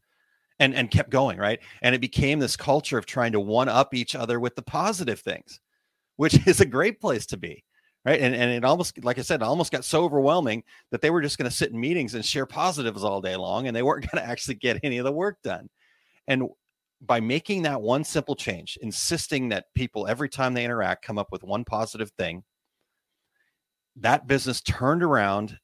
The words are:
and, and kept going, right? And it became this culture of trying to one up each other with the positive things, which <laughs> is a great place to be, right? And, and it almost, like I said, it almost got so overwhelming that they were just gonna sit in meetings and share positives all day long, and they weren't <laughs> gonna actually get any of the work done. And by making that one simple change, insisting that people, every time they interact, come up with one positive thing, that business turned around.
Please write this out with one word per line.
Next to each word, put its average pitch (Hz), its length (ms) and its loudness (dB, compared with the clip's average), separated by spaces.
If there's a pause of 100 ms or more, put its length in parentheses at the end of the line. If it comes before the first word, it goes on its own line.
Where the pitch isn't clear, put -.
(600)
and, 135 140 4
and 123 160 -2
kept - 220 2
going, 127 260 2
right? 101 220 0 (240)
And 123 100 4
it 127 80 0
became 139 380 0
this 127 180 0
culture 143 400 0
of 104 80 -4
trying 117 280 0
to 107 60 2
one 110 300 2
up 127 240 4
each 123 220 -4
other 120 240 -2
with 120 160 -4
the 123 80 -10
positive 165 560 -2
things, - 400 -10 (560)
which - 320 6
<laughs> - 0 -
is 190 140 8
a 185 40 6
great 156 340 0
place 135 280 -2
to 95 100 -10
be, 85 260 -12 (420)
right? 143 140 4
And, 127 140 2
and 120 180 2
it 120 140 0
almost, 151 380 0
like 123 160 -2
I - 20 -4
said, 139 200 0
it 110 40 0
almost 156 260 0
got 131 140 -4
so 165 180 2
overwhelming 143 600 2 (260)
that - 120 -4
they 151 100 4
were 165 100 2
just 143 160 -4
gonna 123 140 -2
sit - 200 -2
in 117 80 -6
meetings 131 360 -2
and 110 100 -6
share 135 220 -2
positives 143 560 -2
all 98 180 0
day 92 140 -4
long, 92 320 -2
and 117 80 -2
they 117 80 0
weren't 143 260 0
<laughs> - 20 -16
gonna - 140 -2
actually 120 300 -6
get 110 260 -2
any 131 160 -2
of 123 80 -2
the 135 60 -2
work 180 320 -4
done. 95 260 -8 (580)
And 131 220 0 (520)
by 120 180 2
making 165 440 -2
that 135 200 -2
one 127 200 2
simple 147 320 -2
change, - 460 -8
insisting 131 680 -4
that 98 160 -4 (100)
people, 110 320 -4
every 131 220 -2
time 127 260 -2
they 120 100 -2
interact, 104 400 -2
come 104 140 -6
up 101 120 -6
with 95 120 -8
one 101 220 -4
positive 110 520 -4
thing, 90 260 -4 (1500)
that 120 280 2
business 131 360 0
turned 151 420 0
around. 107 600 2